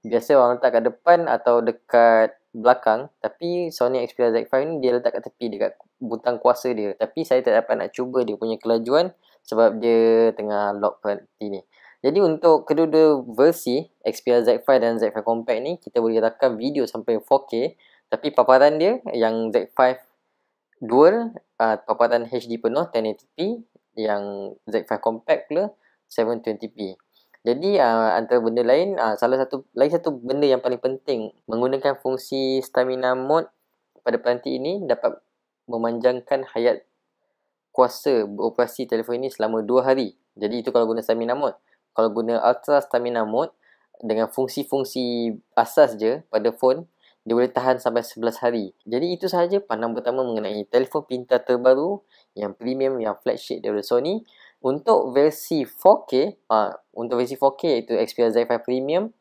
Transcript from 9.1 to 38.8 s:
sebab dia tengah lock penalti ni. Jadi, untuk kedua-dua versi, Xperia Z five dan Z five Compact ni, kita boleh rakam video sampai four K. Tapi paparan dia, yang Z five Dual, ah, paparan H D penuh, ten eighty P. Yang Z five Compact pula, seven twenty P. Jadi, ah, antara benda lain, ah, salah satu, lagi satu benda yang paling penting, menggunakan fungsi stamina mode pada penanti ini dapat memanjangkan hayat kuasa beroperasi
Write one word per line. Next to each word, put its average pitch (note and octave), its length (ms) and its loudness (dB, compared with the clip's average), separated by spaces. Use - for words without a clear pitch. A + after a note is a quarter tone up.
sebab A2 400 2
dia A2+ 560 4
tengah G#2 400 -4
lock G2+ 240 -2
penalti G2+ 480 -8
ni. G2 120 -10
Jadi, D#3+ 160 2
untuk D#3+ 480 4
kedua-dua D#3 640 4
versi, C#3+ 560 2
Xperia A#2+ 400 2
Z A#2 240 2
five B2+ 160 4
dan A2+ 160 0
Z G#2+ 160 0
five G#2 80 -8
Compact A#2 400 -2
ni, E3+ 160 -6
kita - 160 -6
boleh A2+ 240 2
rakam A2+ 400 0
video C#3 240 -2
sampai A2+ 400 -4
four - 240 2
K. B2 240 -4
Tapi C#3+ 240 -4
paparan C3 480 6
dia, G#3 240 0
yang A2+ 320 0
Z G#2+ 240 -2
five B2+ 240 2
Dual, F3+ 560 4
ah, A2 160 0
paparan A#2 480 0
H A#2 240 -8
D A2+ 80 -6
penuh, C3 320 -2
ten A2+ 160 -2
eighty - 320 -8
P. A3 240 -6
Yang G2+ 720 -6
Z A2 240 -4
five G#2+ 80 -2
Compact A#2 480 -2
pula, F#3 240 -4
seven A2+ 320 -2
twenty A2 320 -8
P. F#2+ 240 -12
Jadi, E3 320 0
ah, A2+ 400 2
antara A#2 240 0
benda A2+ 240 0
lain, F3 320 2
ah, A2 160 0
salah B2 240 0
satu, C3 400 -6
lagi C#3+ 160 2
satu E3+ 160 -2
benda C3+ 400 0
yang B2+ 80 4
paling B2 240 -4
penting, C3 480 -4
menggunakan C3 560 -2
fungsi C3 640 -4
stamina B2+ 480 -2
mode D3 320 0
pada A#2 160 -2
penanti B2 400 -2
ini F3 240 -6
dapat B2 400 -2
memanjangkan A#2+ 800 -2
hayat A#2 320 0
kuasa B2 560 2
beroperasi A2+ 640 -4